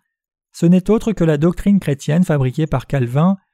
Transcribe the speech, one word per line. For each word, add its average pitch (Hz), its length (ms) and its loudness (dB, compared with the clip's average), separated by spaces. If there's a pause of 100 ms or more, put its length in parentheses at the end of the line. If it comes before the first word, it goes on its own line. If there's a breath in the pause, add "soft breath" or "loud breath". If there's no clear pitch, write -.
(540)
Ce - 120 -2
n'est 180 240 4
autre 220 220 0
que 180 140 -2
la 156 120 2
doctrine 180 420 0
chrétienne 156 440 -2
fabriquée 147 420 0
par 143 220 -4
Calvin. 143 500 0 (160)